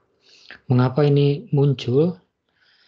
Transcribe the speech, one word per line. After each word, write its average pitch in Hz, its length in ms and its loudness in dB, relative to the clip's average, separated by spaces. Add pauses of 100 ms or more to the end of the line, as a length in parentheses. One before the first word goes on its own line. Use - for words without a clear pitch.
(680)
Mengapa 127 400 2
ini 143 480 0
muncul? 139 640 0 (680)